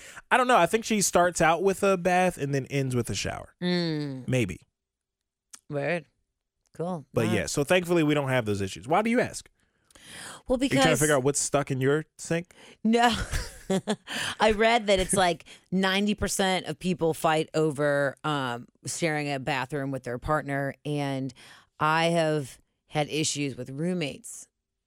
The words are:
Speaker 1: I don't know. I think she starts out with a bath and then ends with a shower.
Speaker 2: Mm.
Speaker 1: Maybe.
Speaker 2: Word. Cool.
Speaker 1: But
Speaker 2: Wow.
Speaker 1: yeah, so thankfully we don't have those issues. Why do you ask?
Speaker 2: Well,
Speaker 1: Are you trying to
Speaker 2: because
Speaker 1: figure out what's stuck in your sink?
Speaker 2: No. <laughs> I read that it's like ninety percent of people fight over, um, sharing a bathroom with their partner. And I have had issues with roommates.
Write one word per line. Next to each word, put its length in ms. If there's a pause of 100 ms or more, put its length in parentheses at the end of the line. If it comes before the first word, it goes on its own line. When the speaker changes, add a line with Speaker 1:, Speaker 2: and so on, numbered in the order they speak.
(300)
Speaker 1:
I 80
don't 100
know. 100
I 100
think 180
she 160
starts 400
out 220
with 180
a 160
bath 400
and 160
then 140
ends 280
with 140
a 60
shower. 460
Speaker 2:
Mm. 680
Speaker 1:
Maybe. 320 (1080)
Speaker 2:
Word. 380 (720)
Cool. 340
Speaker 1:
But 160
Speaker 2:
Wow. 60
Speaker 1:
yeah, 140
so 160
thankfully 400
we 100
don't 160
have 160
those 160
issues. 260
Why 140
do 80
you 100
ask? 300 (960)
Speaker 2:
Well, 120
Speaker 1:
Are 40
you 60
trying 120
to 80
Speaker 2:
because 100
Speaker 1:
figure 160
out 80
what's 160
stuck 320
in 100
your 240 (120)
sink? 360 (300)
Speaker 2:
No. 320 (540)
<laughs> 680
I 120
read 360
that 100
it's 160
like 320 (260)
ninety 440
percent 500
of 140
people 340
fight 400
over, 720
um, 420 (220)
sharing 440
a 80
bathroom 520
with 120
their 140
partner. 560 (100)
And 480 (480)
I 260
have 520 (300)
had 220
issues 460
with 140
roommates. 800 (400)